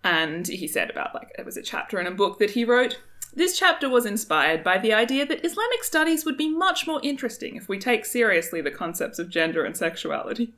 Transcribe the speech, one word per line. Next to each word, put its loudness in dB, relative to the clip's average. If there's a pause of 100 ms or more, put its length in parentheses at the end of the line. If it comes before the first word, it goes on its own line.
And 2
he -6
said -2
about, -6
like, -10 (100)
it -12
was -12
a -10
chapter -6
in -2
a -4
book 0
that 4
he 0
wrote, 4 (340)
"This 2
chapter 4
was 4
inspired 2
by 4
the 4
idea 4
that -4
Islamic -2
studies 2
would -2
be -2
much 0
more -2
interesting -6
if -14
we -4
take 0
seriously 2
the -2
concepts -6
of -6
gender 0
and -6
sexuality." -4